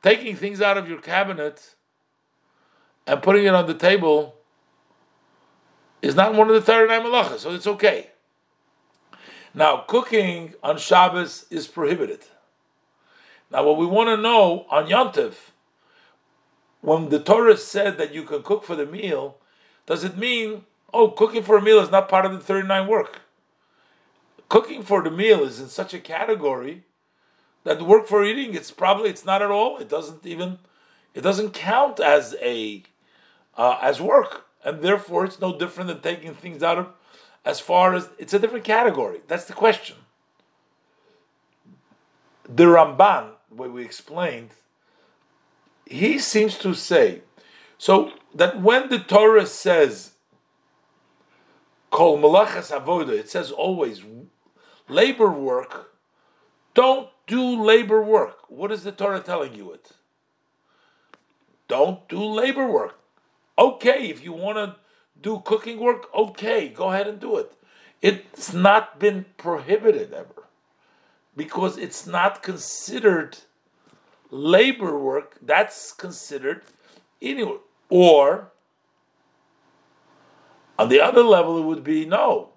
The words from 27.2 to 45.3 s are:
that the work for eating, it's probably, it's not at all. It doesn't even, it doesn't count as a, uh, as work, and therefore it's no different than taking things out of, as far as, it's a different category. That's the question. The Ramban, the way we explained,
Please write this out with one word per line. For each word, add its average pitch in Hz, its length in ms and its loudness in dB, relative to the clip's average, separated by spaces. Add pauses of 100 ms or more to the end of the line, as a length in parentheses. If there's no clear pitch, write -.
that 156 140 -2
the 165 80 -12
work 214 220 6
for 202 180 2
eating, 233 300 -6
it's - 160 -12
probably, 202 400 -2
it's - 140 -16
not 196 180 -2
at 202 80 -4
all. 240 260 -2
It 220 100 -16
doesn't 156 380 -10
even, 175 320 -10 (560)
it 131 80 -14
doesn't 196 320 -2
count 233 460 -2
as 147 420 2
a, 110 400 -6 (760)
uh, - 240 0
as 139 220 -2
work, - 460 0 (160)
and 147 180 -8
therefore 185 420 -2
it's 190 160 -10
no 185 160 -6
different 175 320 -10
than 160 140 -12
taking 165 320 -10
things 165 300 -12
out 170 160 0
of, 180 80 -8 (580)
as - 140 -4
far 180 340 2
as, 180 240 -6
it's - 160 -10
a 202 60 2
different 226 260 -4
category. 151 600 0
That's 175 180 -8
the - 80 -20
question. - 440 0 (2500)
The 123 140 6
Ramban, 160 720 6 (160)
the 107 60 -20
way 127 120 -14
we 123 180 -14
explained, 127 640 -12 (1400)